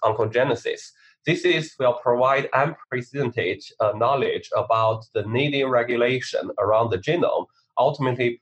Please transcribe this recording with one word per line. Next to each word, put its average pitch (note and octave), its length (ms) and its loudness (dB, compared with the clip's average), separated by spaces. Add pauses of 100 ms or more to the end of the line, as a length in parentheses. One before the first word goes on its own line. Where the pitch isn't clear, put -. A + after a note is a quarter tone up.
oncogenesis. A2+ 880 -2 (340)
This - 180 0
is, D#3+ 360 0
will B2 140 4
provide B2+ 600 2
unprecedented, B2 1040 -2 (200)
uh, G#2 160 2
knowledge C3 600 0
about A2+ 560 0
the G#2 120 -2
native C3+ 440 0
regulation B2 920 0
around A2 300 2
the F#2 80 -2
genome, C#3+ 480 0 (300)
ultimately B2+ 640 0